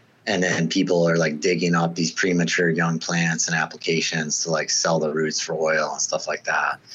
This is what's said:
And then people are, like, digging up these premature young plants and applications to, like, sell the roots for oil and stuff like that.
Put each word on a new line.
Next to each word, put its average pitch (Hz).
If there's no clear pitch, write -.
And 95
then 85
people 90
are, 82
like, 76
digging 87
up 85
these 82
premature 87
young 82
plants 85
and 82
applications 80
to, 85
like, 76
sell 82
the 78
roots 78
for 85
oil 78
and 73
stuff -
like 76
that. -